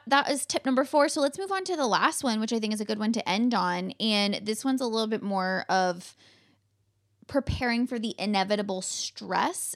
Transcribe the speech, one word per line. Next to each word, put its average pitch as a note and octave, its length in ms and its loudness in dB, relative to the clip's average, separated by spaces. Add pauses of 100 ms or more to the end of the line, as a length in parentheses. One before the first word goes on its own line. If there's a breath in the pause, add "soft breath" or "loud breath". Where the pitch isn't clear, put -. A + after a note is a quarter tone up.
that C#4 240 4
is C#4+ 160 0
tip - 180 -4
number C4 200 2
four. C#4+ 240 4
So D4+ 120 -2
let's C#4+ 200 0
move G4 100 -6
on F#4+ 140 -2
to F#4 100 -2
the D4 140 0
last G3+ 340 2
one, A3+ 160 0
which A3 140 -2
I A3+ 80 0
think G#3+ 120 -2
is G#3+ 80 -4
a G#3+ 40 -4
good G#3+ 160 -4
one G#3+ 140 2
to - 140 -2
end A#3 260 2
on. F3+ 440 0
And G3+ 420 2
this G#3+ 240 -4
one's C4 160 0
a C4 60 -2
little A3 220 0
bit G#3+ 120 -2
more F#3+ 480 -2
of F#3 460 0 (1120 soft breath)
preparing B3+ 580 0
for B3+ 120 -6
the A3 200 -4
inevitable G3 640 0
stress - 920 -4